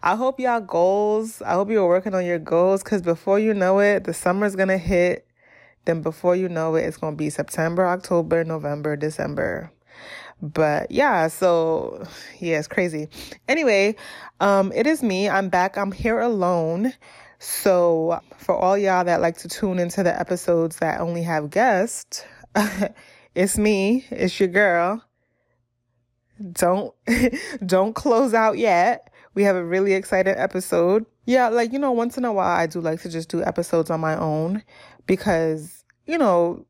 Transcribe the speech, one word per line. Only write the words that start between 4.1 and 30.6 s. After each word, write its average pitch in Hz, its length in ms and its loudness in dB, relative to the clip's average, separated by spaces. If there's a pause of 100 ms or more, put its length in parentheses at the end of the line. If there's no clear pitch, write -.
summer's 196 420 0
gonna 190 220 0
hit. 180 480 0 (600)
Then 165 160 0
before 165 340 0
you 185 120 -2
know 160 280 -2
it, 160 80 2
it's 160 140 -6
gonna 156 180 -6
be 151 140 -2
September, 170 560 -2
October, 170 580 0
November, 151 520 -4
December. 151 760 -6 (680)
But 151 500 -2
yeah, 220 360 2
so 165 760 0 (340)
yeah, 165 200 -2
it's 151 80 -8
crazy. 156 420 -4 (380)
Anyway, 220 480 2 (440)
um, 196 340 2
it 226 140 2
is 302 160 0
me. 196 260 0
I'm 190 200 0
back. 180 280 0
I'm 196 140 -2
here 220 280 -2
alone. 185 720 0 (460)
So 170 800 2 (180)
for - 180 -2
all 190 220 2
y'all 190 260 2
that 175 180 2
like 170 180 0
to - 100 -16
tune 185 300 -2
into 175 240 -2
the 170 140 2
episodes 170 600 0
that - 240 -2
only 170 220 -4
have 156 260 -2
guests, 214 720 0 (560)
<laughs> - 560 -8
it's 190 220 0
me. 214 520 2
It's - 300 -4
your 190 100 4
girl. 185 540 2 (1500)
Don't, - 400 0 (360)
<laughs> 269 360 -10
don't 190 280 2
close 233 400 2
out 220 240 2
yet. 208 540 2 (220)
We 196 100 2
have 196 140 4
a 180 60 -2
really 190 300 2
exciting 190 440 0
episode. 185 680 0 (200)